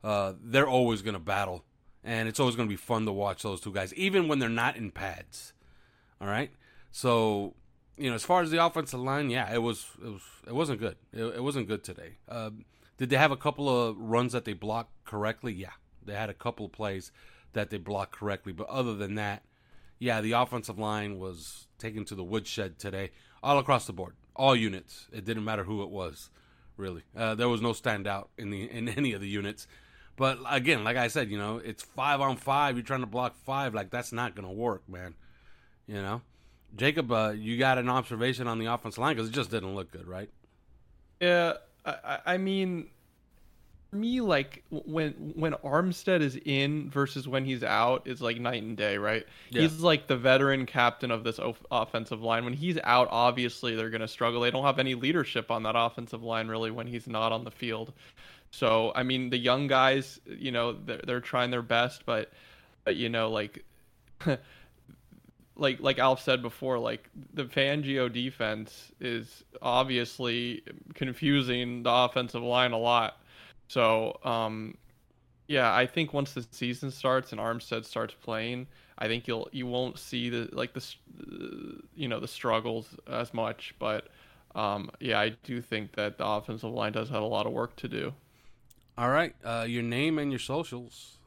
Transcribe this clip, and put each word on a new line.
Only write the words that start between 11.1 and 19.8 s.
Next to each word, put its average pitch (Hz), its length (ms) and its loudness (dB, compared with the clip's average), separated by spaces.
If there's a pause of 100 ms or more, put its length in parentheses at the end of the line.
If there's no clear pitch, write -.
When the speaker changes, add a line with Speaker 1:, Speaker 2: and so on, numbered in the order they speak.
Speaker 1:
It, 113 120 -4
it 117 180 -6
wasn't 135 260 -2
good 104 160 -4
today. 78 320 -14 (120)
Uh, 110 220 -8 (460)
did 127 140 -4
they 135 60 4
have 147 140 6
a 135 60 0
couple 143 320 0
of 120 300 2
runs 117 340 2
that 123 120 -2
they 107 100 -6
blocked 110 500 -6
correctly? 107 480 -4
Yeah, 92 200 -10 (320)
they 101 100 -10
had 104 160 -4
a 101 40 -10
couple 113 320 -6
of - 60 -12
plays 98 400 -6 (400)
that 104 180 -2
they 104 80 -6
blocked 98 340 -4
correctly. 101 400 -4
But 87 160 -8
other 123 260 -2
than 101 220 -4
that, 104 260 -4 (560)